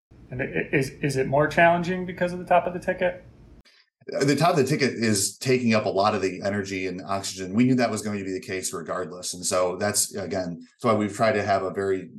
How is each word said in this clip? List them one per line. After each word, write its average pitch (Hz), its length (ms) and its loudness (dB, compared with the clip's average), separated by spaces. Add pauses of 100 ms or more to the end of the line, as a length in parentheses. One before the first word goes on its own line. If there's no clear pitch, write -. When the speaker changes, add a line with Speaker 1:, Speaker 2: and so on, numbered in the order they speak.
(320)
Speaker 1:
And 127 100 -6
i-, 165 320 -4
is, 139 180 0 (100)
is 143 140 0
it 131 120 0
more 143 200 4
challenging 175 580 4
because 175 280 -2
of 180 60 -8
the 180 60 -10
top 175 220 4
of 131 60 -4
the - 60 -8
ticket? 180 440 -2 (840)
Speaker 2:
The 139 280 2
top 175 160 4
of 170 60 2
the 131 60 4
ticket 135 300 0
is 107 440 0
taking 123 380 2
up 104 100 2
a 98 40 0
lot 98 260 2
of 95 60 -2
the 90 200 -2
energy 98 460 -4
and 90 180 -6
oxygen. 95 480 -6
We 117 120 4
knew 131 100 4
that 117 160 2
was 107 100 -4
going 104 160 -4
to 98 60 -6
be 95 80 -6
the 92 80 -4
case 92 340 -6
regardless. 90 600 -8
And 90 120 -10
so 90 300 0
that's, 101 400 -2
again, 90 460 -4
that's - 220 -16
why 113 100 2
we've 104 220 0
tried 110 180 2
to 104 100 0
have 98 200 2
a 95 80 -4
very 95 460 -2